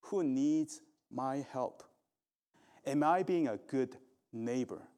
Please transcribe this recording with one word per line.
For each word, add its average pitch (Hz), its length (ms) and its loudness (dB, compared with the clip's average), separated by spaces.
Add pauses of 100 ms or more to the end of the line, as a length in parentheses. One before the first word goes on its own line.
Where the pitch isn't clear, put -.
Who 190 200 -2
needs 147 580 0 (280)
my 131 320 -4
help? - 420 -6 (1000)
Am 143 180 2
I 175 200 4
being 170 260 4
a 104 80 -2
good 131 420 -2 (320)
neighbor? 117 560 -4 (100)